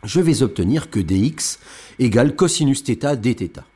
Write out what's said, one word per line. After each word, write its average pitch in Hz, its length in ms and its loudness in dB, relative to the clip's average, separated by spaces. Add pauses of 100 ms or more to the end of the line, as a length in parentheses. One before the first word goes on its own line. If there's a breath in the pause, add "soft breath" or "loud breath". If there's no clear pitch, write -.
je 117 160 0
vais 147 220 2
obtenir 117 460 -2
que 107 120 -4
dx 95 580 -2 (400 loud breath)
égale 127 360 4
cosinus 151 480 0
θ 143 340 -2
dθ. 110 440 -4 (160)